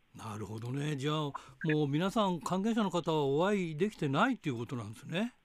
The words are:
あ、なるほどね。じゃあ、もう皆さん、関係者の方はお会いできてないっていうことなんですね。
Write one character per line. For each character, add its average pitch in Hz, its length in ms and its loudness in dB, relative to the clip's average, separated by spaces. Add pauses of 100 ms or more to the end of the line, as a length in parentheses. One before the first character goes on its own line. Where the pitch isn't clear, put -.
(160)
あ、 107 140 -10
な 104 60 -8
る 107 100 -8
ほ 110 120 -10
ど 120 140 -8
ね。 143 240 -4
じ 135 120 -4
ゃ 151 40 0
あ、 - 20 -2
も 151 680 -2
う 143 40 2
皆 160 220 2
さ 208 160 2
ん、 175 140 0
関 190 240 -2
係 226 100 2
者 226 80 4
の 190 80 2
方 170 220 0
は 151 120 4
お 143 220 4
会 190 260 2
い 151 40 -6
で 190 140 2
き - 60 -10
て 156 120 0
な 165 200 4
い 262 60 0
っ - 40 -2
て - 100 -4
い 135 40 0
う 117 40 -2
こ 117 100 -4
と - 80 -8
な 120 80 -6
ん 104 100 -10
で - 60 -16
す - 60 -18
ね。 180 280 -2 (120)